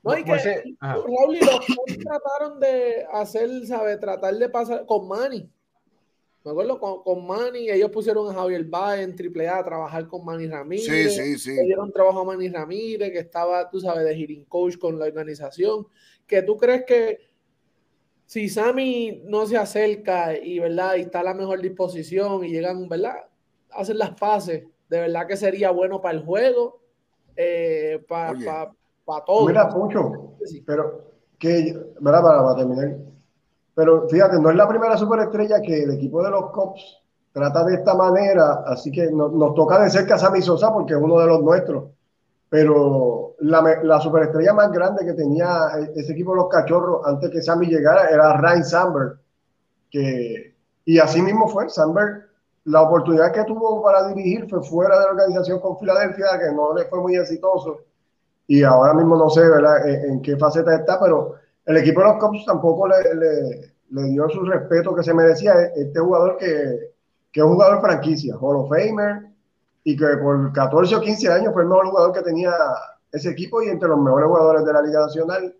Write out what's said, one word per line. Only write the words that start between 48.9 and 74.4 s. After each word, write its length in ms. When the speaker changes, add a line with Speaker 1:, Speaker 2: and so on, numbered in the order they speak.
Speaker 4:
que, 640
y 140
así 240
mismo 260
fue. 220
Sandberg, 580
la 180
oportunidad 500
que 120
tuvo 380
para 260
dirigir 420
fue 120
fuera 360
de 80
la 60
organización 480
con 180
Filadelfia, 480
que 160
no 200
le 100
fue 160
muy 160
exitoso. 680
Y 180
ahora 280
mismo 240
no 140
sé, 180
¿verdad? 400
en, 220
en 120
qué 140
faceta 380
está, 260
pero 360
el 140
equipo 240
de 60
los 100
Cubs 260
tampoco 440
le, 260
le, 580
le 200
dio 180
su 160
respeto 500
que 80
se 120
merecía. 400
E-, 180
este 180
jugador 360
que, 560
que 80
es 60
un 80
jugador 260
franquicia, 580
Hall 180
of 120
Famer, 540
y 120
que 100
por 300
catorce 420
o 60
quince 320
años 200
fue 100
el 60
mejor 200
jugador 240
que 100
tenía 300
ese 200
equipo 320
y 60
entre 200
los 100
mejores 300
jugadores 360